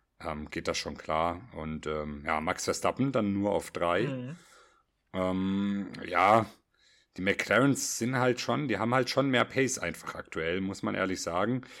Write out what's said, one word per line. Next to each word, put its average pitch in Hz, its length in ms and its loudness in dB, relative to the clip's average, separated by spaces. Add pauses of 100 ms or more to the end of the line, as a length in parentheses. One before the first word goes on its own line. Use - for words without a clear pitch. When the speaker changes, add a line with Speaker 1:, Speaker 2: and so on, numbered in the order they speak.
(220)
Speaker 1:
ähm, 76 280 -8
geht 80 200 -6
das 80 80 -2
schon 78 200 -8
klar. 85 440 -2 (160)
Und, 78 300 -6
ähm, 76 380 -6
ja, 80 140 0
Max 87 240 -2
Verstappen 123 480 0
dann 107 220 2
nur 101 180 2
auf 85 200 0
drei. 87 320 2
Speaker 2:
Mhm. 135 320 -6 (760)
Speaker 1:
Ähm, 95 800 -2 (160)
ja, 95 380 6 (720)
die 90 40 -4
McLarens 107 760 2
sind 123 200 -2
halt 123 240 2
schon, 131 280 -2
die 104 80 0
haben 113 160 0
halt 127 160 2
schon 139 200 2
mehr 120 160 4
Pace 131 340 0
einfach - 360 -6
aktuell, 82 460 -4
muss 95 220 -6
man 104 120 -2
ehrlich 95 260 -2
sagen. 104 400 0 (180)